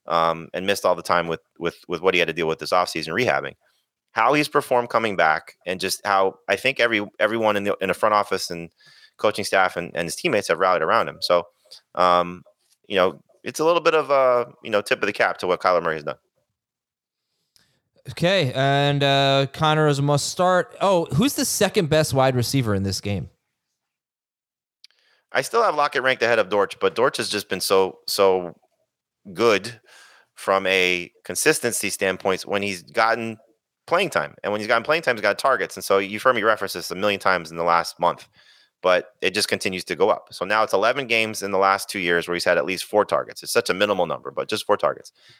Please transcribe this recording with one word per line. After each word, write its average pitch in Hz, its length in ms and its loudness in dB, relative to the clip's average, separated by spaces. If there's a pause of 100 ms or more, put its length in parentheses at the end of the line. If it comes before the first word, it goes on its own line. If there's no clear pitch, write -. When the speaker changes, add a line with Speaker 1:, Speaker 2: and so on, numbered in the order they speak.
Speaker 1:
um, 82 480 0
and 90 100 -6
missed 98 200 -2
all 90 100 2
the 85 80 -8
time 87 240 0
with, 82 140 -4 (180)
with, 80 180 -6 (100)
with 85 140 -6
what 92 140 2
he 90 40 2
had 85 100 2
to 80 40 -4
deal 80 140 -2
with 78 100 -2
this 76 140 -10
offseason 87 380 0
rehabbing. 80 440 -2 (600)
How 117 200 2
he's 147 140 0
performed 123 420 0
coming 113 260 0
back 80 380 0 (140)
and 90 120 -6
just 92 240 -6
how 98 360 0 (100)
I 101 60 2
think 131 240 -2
every, 113 260 0 (140)
everyone 107 380 0
in 101 60 -2
the, 101 160 -2
in 95 100 -2
the 90 40 0
front 107 220 2
office 101 340 0
and 85 220 -10 (460)
coaching 104 280 -2
staff 92 320 2
and, 87 160 -6
and 85 120 -4
his 78 100 -8
teammates 113 320 -2
have 82 100 0
rallied 90 240 2
around 90 280 0
him. - 120 -12
So, 87 220 0 (500)
um, 87 480 2 (460)
you 101 80 -8
know, 90 260 0 (220)
it's - 160 -8
a 156 60 0
little 170 160 2
bit 160 120 2
of 147 160 0
a, 127 400 2 (140)
you - 60 -12
know, 104 120 0
tip - 220 -2
of - 20 0
the 101 60 0
cap 98 280 0
to 95 80 -4
what 90 120 2
Kyler 90 240 2
Murray 80 120 -2
has 76 100 -10
done. 71 100 -8 (2000)
Speaker 2:
Okay, 170 420 0
and, 139 480 2
uh, 139 520 2
Connor 156 340 2
is 143 120 2
a - 20 -2
must 143 280 0
start. 180 520 0
Oh, 175 320 2
who's 226 220 2
the 285 100 -2
second 190 440 0
best 156 240 2
wide 131 220 4
receiver 120 400 0
in 98 80 -2
this 95 160 -4
game? 98 300 -6 (2000)
Speaker 1:
I 127 100 2
still 226 220 0
have 180 120 0
Lockett 147 280 0
ranked 131 180 0
ahead 117 160 4
of 95 120 2
Dortch, 101 300 0
but 98 160 0
Dortch 131 220 2
has 107 120 -4
just 104 200 -4
been 92 120 -6
so, 95 440 0
so 92 500 2 (800)
good 107 460 0 (560)
from 98 320 0
a 90 440 0 (120)
consistency 110 640 -2
standpoint 95 560 -2
when 101 160 -2
he's 95 220 -6
gotten 113 540 -2 (500)
playing 175 220 0
time. 73 340 -4
And 98 80 -4
when 104 80 -2
he's 107 80 -8
gotten 117 160 2
playing 160 200 -2
time, 127 120 0
he's 107 60 -8
got 101 180 0
targets. 113 360 -2
And 92 80 -10
so 98 140 2
you've 101 260 -4
heard 127 120 4
me 107 80 -2
reference 104 300 0
this 85 180 -10
a 87 40 -6
million 98 240 -2
times 87 320 0
in 82 60 -10
the 85 60 -4
last 85 360 0
month, 85 280 -2 (560)
but 90 380 2
it 92 120 -2
just 101 140 -2
continues 95 380 -4
to 87 100 -6
go 92 140 2
up. - 220 -2
So - 140 -8
now 107 160 2
it's 107 120 0
eleven 123 340 0
games 110 340 -2
in 98 100 -6
the 95 60 0
last 98 320 2
two 104 100 -6
years 87 280 0
where 87 80 -4
he's 85 100 -4
had 90 120 4
at 71 80 0
least 90 200 -6
four 104 200 0
targets. - 360 -4
It's 82 120 -12
such 117 160 0
a 90 40 -2
minimal 95 320 0
number, 69 240 -8
but - 200 -8
just 104 160 -6
four 104 120 0
targets. - 360 -4 (260)